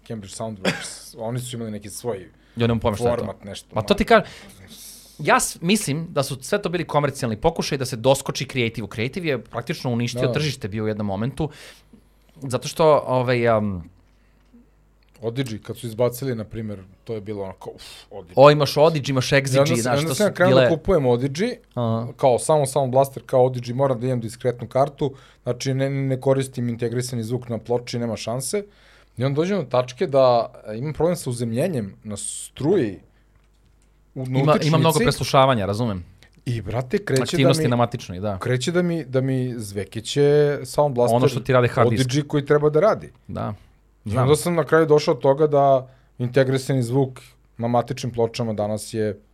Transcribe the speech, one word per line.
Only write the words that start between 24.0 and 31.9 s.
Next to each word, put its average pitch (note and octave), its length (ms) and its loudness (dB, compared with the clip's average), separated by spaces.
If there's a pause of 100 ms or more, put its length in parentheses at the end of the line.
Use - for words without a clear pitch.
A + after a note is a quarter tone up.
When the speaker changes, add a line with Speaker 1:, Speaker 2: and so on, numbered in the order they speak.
Speaker 1:
imam B2+ 140 -2
diskretnu A#2 460 -6
kartu, C#3 460 0 (300)
znači B2+ 300 -4
ne, C3+ 160 0
ne C3+ 320 -2
koristim C3 480 0
integrisani A#2+ 540 -4
zvuk A#2 260 -6
na A#2 80 -4
ploči, A#2+ 420 -4
nema A#2 160 -4
šanse. C3 480 -6 (540)
I A#2 60 -4
onda C3+ 120 0
dođem F3 220 0
do E3+ 60 -2
tačke B2+ 440 -2
da, B2+ 440 4 (160)
e, A2 100 -8
imam C#3+ 160 -6
problem E3 220 0
sa - 140 -8
uzemljenjem A#2 640 -4 (100)